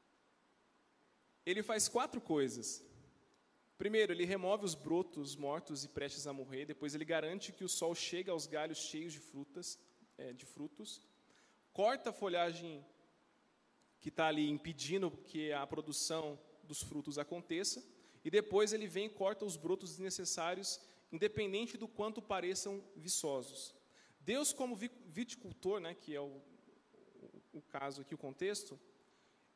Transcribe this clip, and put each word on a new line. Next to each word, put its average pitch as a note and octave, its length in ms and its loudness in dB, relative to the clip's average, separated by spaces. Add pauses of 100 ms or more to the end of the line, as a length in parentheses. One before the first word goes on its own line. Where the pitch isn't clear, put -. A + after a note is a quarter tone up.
(1500)
Ele G3 180 2
faz G#3+ 240 4
quatro - 320 2
coisas. B2+ 680 2 (920)
Primeiro, G#3 340 6
ele F3 140 2
remove G3 400 2
os E3 100 0
brotos D3 640 0
mortos C#3+ 480 -4
e - 20 -8
prestes C#3+ 400 -6
a C#3+ 60 -2
morrer. C3+ 320 -6
Depois, D3 280 -4
ele D#3 120 -4
garante E3 480 0
que - 100 -10
o F3+ 60 0
sol E3+ 260 2
chega F#3 380 -2
aos D3+ 120 0
galhos D3+ 340 -2
cheios D#3+ 340 -6
de D3 60 -12
frutas, C#3 600 -10 (380)
é, C3 160 -8
de B2+ 120 -14
frutos. D3+ 560 -10 (720)
Corta A#3+ 380 4
a G#3 40 0
folhagem E3+ 720 0 (1160)
que D3+ 100 -8
tá D#3+ 160 4
ali D3+ 220 4
impedindo D#3 600 0
que D3+ 400 -4
a C#3+ 140 0
produção D3+ 720 -2 (240)
dos D3 180 -6
frutos D3 360 -4
aconteça. E3+ 680 -2 (380)
E D#3+ 60 -2
depois G#3 440 8
ele G#3+ 140 0
vem F#3 180 0
e A3 40 -2
corta G#3 360 2
os F#3 100 -2
brotos E3+ 360 0
desnecessários, F#3 880 -2 (320)
independente G#3 680 0
do G#3+ 100 -6
quanto G#3+ 340 -2
pareçam F#3+ 640 0 (120)
viçosos. D3 800 -2 (460)
Deus, B3+ 320 2
como B3 240 -2
vi-, A3+ 160 -4 (160)
viticultor, F3+ 720 -2
né, E3+ 160 -6
que D#3 180 -8
é C#3+ 80 -2
o, C#3 200 -8 (800)
o, - 200 -18 (120)
o D#3 80 -12
caso C#3 400 -6
aqui, C3+ 120 -12
o D3+ 40 -4
contexto, D3+ 600 -4 (760)